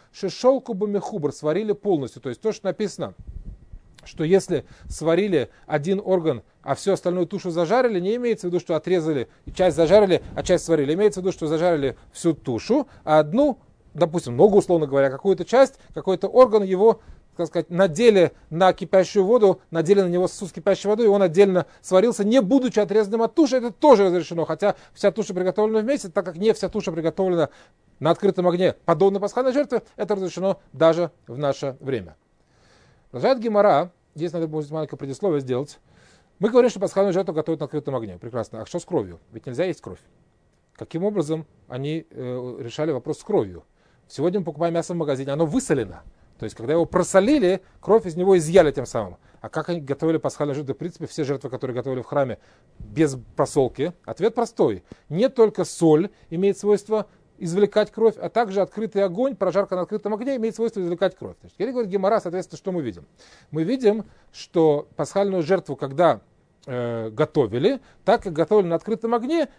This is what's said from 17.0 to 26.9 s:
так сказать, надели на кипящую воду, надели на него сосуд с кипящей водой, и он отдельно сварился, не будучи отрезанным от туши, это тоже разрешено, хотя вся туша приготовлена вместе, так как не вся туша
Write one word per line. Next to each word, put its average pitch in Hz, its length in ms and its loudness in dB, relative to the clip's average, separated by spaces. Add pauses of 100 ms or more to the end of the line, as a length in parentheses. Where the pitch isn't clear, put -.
так 170 120 -4
сказать, 165 240 -4
надели 185 640 4 (180)
на 175 220 4
кипящую 190 520 2
воду, 214 340 4 (120)
надели 165 300 2
на 185 60 0
него 175 200 0
сосуд 180 220 -10
с - 20 -16
кипящей 190 360 -2
водой, 214 200 2
и - 20 6
он 202 140 4
отдельно 180 420 4 (160)
сварился, 202 420 2
не 226 180 4
будучи 247 360 2
отрезанным 208 460 0
от 220 100 -4
туши, 285 240 2
это 233 140 -4
тоже 220 340 6
разрешено, 170 400 0
хотя 180 300 -2 (180)
вся 202 180 0
туша 208 220 -6
приготовлена 214 460 0
вместе, 214 300 -2
так 190 160 -4
как 165 120 -10
не 214 160 2
вся 202 160 -4
туша 196 220 -4